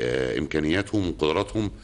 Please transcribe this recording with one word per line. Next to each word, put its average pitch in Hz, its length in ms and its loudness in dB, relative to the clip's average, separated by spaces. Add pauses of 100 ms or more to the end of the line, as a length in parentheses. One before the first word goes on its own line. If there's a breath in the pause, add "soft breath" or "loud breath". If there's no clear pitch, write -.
آه، 62 380 0
امكانياتهم 85 720 0
وقدراتهم، 87 640 0 (140 loud breath)